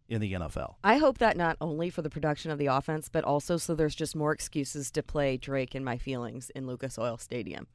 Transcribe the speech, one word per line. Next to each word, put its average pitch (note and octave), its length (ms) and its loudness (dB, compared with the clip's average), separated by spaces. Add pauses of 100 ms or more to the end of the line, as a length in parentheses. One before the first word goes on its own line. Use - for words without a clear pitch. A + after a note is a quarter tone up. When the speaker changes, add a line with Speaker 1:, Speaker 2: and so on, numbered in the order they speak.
Speaker 1:
in A2 120 0
the G2 120 0
N F2+ 80 0
F - 160 -4
L. - 260 -6
Speaker 2:
I A3 140 8
hope C#4+ 220 6
that A3 180 4
not E3 240 2
only E3 280 -2
for E3 120 -6
the D3 80 -2
production D3+ 420 -2
of D3 60 -4
the C#3+ 100 2
offense, C#3+ 420 2
but D#3+ 140 2
also D3 340 2
so D#3+ 180 0
there's D3+ 180 2
just D#3 220 -4
more D3+ 160 2
excuses C#3+ 600 -4
to D3+ 120 0
play C#3 340 0
Drake C3+ 380 -2
in C3+ 80 -4
My B2 140 -2
Feelings A#2+ 540 -6
in C3 140 -8
Lucas B2+ 320 -6
Oil A2+ 200 0
Stadium. - 580 -6